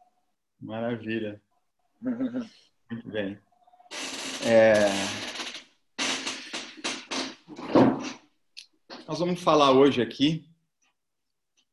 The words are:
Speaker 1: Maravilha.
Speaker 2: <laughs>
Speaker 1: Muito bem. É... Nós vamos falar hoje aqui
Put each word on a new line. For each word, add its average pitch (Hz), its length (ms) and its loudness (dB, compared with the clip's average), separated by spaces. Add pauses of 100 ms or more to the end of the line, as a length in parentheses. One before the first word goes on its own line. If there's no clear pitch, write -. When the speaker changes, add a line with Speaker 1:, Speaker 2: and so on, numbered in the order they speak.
(600)
Speaker 1:
Maravilha. 110 800 -8 (300)
Speaker 2:
<laughs> - 300 -20
Speaker 1:
Muito 233 1080 -8
bem. 101 300 -8 (1040)
É... 113 300 8 (4000)
Nós 151 120 -6
vamos 175 220 -2
falar 151 300 6
hoje 131 300 6
aqui 151 460 -2 (1300)